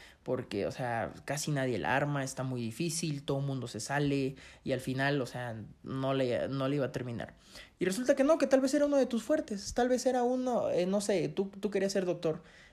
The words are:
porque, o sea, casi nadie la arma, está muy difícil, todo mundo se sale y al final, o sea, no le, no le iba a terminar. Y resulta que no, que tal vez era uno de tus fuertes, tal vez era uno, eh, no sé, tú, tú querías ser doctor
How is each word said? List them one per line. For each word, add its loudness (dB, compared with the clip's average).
porque, -2
o -2
sea, -2
casi -2
nadie 0
la 0
arma, 0
está -6
muy -4
difícil, -4
todo -2
mundo -2
se -8
sale 0
y -4
al 0
final, 0
o -2
sea, -8
no -2
le, 2
no -2
le 0
iba 0
a -2
terminar. -6
Y 0
resulta 2
que 4
no, 6
que 4
tal 6
vez 2
era 4
uno 4
de 4
tus -2
fuertes, -2
tal 2
vez 2
era 2
uno, 2
eh, 2
no 2
sé, 2
tú, -2
tú -2
querías 2
ser 0
doctor 0